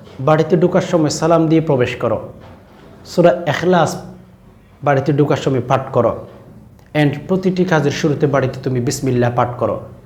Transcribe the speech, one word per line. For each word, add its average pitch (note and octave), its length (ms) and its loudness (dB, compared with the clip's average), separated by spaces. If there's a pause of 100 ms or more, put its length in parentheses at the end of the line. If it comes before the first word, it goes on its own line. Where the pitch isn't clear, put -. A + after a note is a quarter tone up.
(200)
বাড়িতে D#3 380 2
ঢোকার F3+ 240 2
সময় D#3 280 0
সালাম E3 380 2
দিয়ে D#3+ 140 4
প্রবেশ C3 340 0
করো, - 340 -4 (760)
সূরা F3 420 2
ইখলাস E3 540 0 (840)
বাড়িতে C#3+ 300 0
ঢোকার C#3+ 240 2
সময় C3 300 -2
পাঠ C3 240 -2
করো, A2+ 360 0 (680)
and D3+ 160 2 (180)
প্রতিটি F#3 380 0
কাজের D3+ 260 0
শুরুতে D3 360 0
বাড়িতে C3 360 0
তুমি B2+ 160 -2
বিসমিল্লাহ B2 560 0
পাঠ B2 220 -2
করো, G#2+ 240 -4 (240)